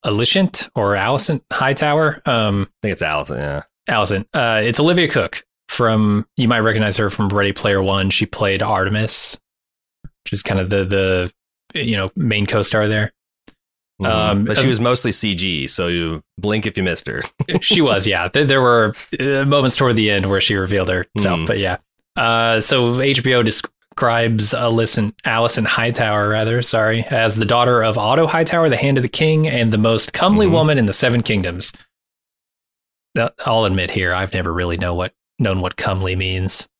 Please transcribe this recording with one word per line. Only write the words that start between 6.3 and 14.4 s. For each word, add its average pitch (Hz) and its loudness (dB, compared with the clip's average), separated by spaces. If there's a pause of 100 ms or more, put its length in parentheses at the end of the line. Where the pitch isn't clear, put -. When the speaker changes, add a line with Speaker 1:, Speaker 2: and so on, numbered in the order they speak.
Speaker 1:
you 123 2
might 120 2
recognize 107 0
her 104 0
from 101 -2
Ready 101 0
Player 98 0
One. 98 0
She - 0
played 98 -2
Artemis, 104 -2 (840)
which - -8
is 101 -4
kind 98 -2
of 92 -2
the, 98 2 (920)
the, 156 -6
you 117 -2
know, 95 -4
main 107 0
co-star 107 0
there. 107 -2 (880)
Speaker 2:
Mm-hmm. 98 -4
Speaker 1:
Um, 107 2